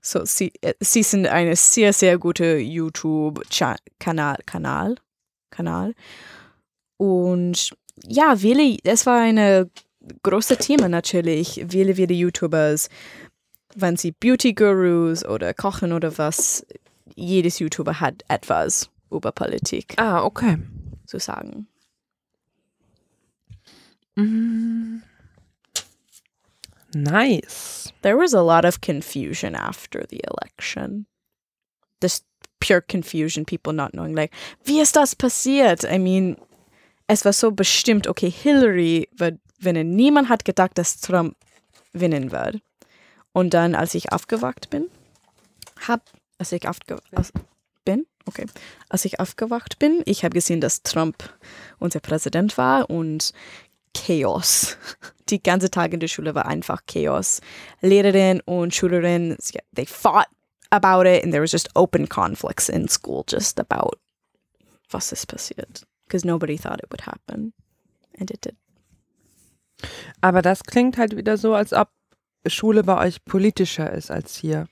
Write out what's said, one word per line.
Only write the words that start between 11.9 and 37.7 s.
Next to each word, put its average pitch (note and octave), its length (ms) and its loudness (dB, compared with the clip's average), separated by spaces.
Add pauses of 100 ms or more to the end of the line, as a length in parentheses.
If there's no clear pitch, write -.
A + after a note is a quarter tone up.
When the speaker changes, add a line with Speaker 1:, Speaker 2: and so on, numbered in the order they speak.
Speaker 1:
viele F3+ 200 2
YouTubers D#3+ 760 0 (920)
wenn F3 160 0
sie E3+ 160 -4
Beauty-Gurus F#3+ 1120 2
oder F#2 300 -4
Kochen F#3 380 -4
oder D#3+ 260 -4
was, - 480 -2 (480)
jedes F3 460 0
YouTuber D#3 400 -4
hat C#3+ 280 -2
etwas - 640 -2 (200)
über D#2+ 220 -6
Politik - 640 -6
Speaker 2:
Ah, G#3 260 0
okay. G#3 340 0 (480)
Speaker 1:
zu - 120 -12
sagen. - 480 -12 (2500)
Speaker 2:
Mm. A3+ 840 -2 (1900)
Nice. F3 1000 -2 (100)
Speaker 1:
There G#3 140 4
was D#4+ 180 4
a G3 80 6
lot E3 220 6
of F3 160 2
confusion C#3 760 -6
after - 540 -10
the - 160 -14
election. - 840 -10 (960)
Just - 220 -2 (360)
pure F3+ 200 4
confusion, D#3+ 640 -4
people D#3 280 -6
not D3+ 200 -4
knowing, D#3+ 220 -8
like, D#3 180 -2 (320)
wie D4 160 2
ist D4 160 4
das C#4+ 180 4
passiert? B3+ 720 2
I F#3 140 0
mean, F#3 380 0 (720)
es G#3+ 180 2
war G3+ 80 4
so A3 200 2
bestimmt, G3+ 540 2